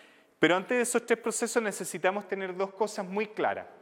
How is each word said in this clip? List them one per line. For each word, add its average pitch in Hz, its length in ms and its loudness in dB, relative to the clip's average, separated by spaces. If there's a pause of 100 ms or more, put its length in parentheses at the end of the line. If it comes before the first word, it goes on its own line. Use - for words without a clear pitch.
(400)
Pero 160 160 6
antes 196 220 0
de 240 60 4
esos 233 220 0
tres 233 140 2
procesos 233 420 -2
necesitamos 190 680 -2
tener 190 280 -6
dos 196 180 -2
cosas 208 320 -2
muy 202 220 -4
claras, 104 380 -2 (160)